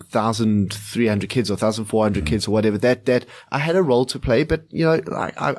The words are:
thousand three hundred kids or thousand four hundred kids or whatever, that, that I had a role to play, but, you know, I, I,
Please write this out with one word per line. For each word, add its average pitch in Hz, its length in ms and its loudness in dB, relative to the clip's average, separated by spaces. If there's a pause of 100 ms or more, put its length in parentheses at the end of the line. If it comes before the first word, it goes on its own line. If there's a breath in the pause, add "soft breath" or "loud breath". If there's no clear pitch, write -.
thousand 107 640 0
three - 360 -2
hundred 101 220 -2
kids 110 200 0
or 98 60 -2
thousand 107 300 -2
four 110 180 2
hundred 101 220 0
kids 101 200 -2
or 101 60 0
whatever, 107 260 2
that, 120 280 0
that 123 200 2 (240 loud breath)
I 135 80 -4
had 165 160 0
a 190 80 4
role 127 240 4
to - 140 -10
play, 131 240 2
but, 156 260 -2
you 165 140 -2
know, 160 180 2 (100)
I, - 240 -6
I, 143 220 -2